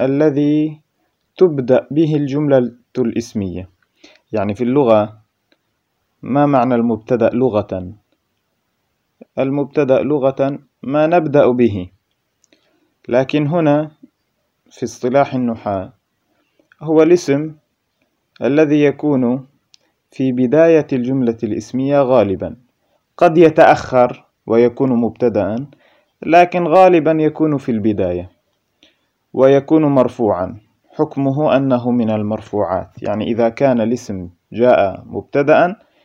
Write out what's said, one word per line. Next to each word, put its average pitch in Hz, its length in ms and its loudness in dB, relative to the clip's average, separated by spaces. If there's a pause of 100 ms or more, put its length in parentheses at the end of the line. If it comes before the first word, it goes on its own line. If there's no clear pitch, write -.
الذي 147 800 -2 (560)
تبدأ 131 540 2
به 151 260 0
الجملة 139 560 0 (260)
الاسمية". 98 680 -6 (640)
يعني 104 220 -4
في 123 100 -6
اللغة، 117 540 2 (1040)
ما 139 240 -2
معنى 127 280 2
المبتدأ 117 560 0
لغة؟ 101 640 -4 (1500)
المبتدأ 135 640 0
لغة 135 560 -2 (240)
ما 147 240 -2
نبدأ 147 440 2
به، 110 380 -2 (1200)
لكن 135 380 0
هنا 151 440 0 (800)
في - 140 -14
اصطلاح 135 500 -2
النحاة 113 580 -6 (880)
هو 156 200 2
الاسم 156 520 0 (880)
الذي 147 400 2
يكون 135 640 -2 (640)
في 131 220 -4
بداية 147 600 2
الجملة 123 500 -2
الاسمية 131 600 -2
غالبًا، 101 540 0 (600)
قد 170 220 2
يتأخر 147 840 4 (220)
ويكون 120 460 0
مبتدأ، 113 720 -2 (560)
لكن 175 440 2
غالبًا 170 440 4
يكون 156 460 -2
في 131 160 -6
البداية 98 580 -4 (1040)
ويكون 139 520 2
مرفوعًا، 104 720 0 (400)
حكمه 143 600 -2
أنه 123 340 -2
من 117 200 0
المرفوعات. 104 920 -6
يعني 104 220 -6
إذا 117 240 -2
كان 120 320 0
الاسم 107 480 -6 (240)
جاء 101 540 0
مبتدأ 143 680 0 (280)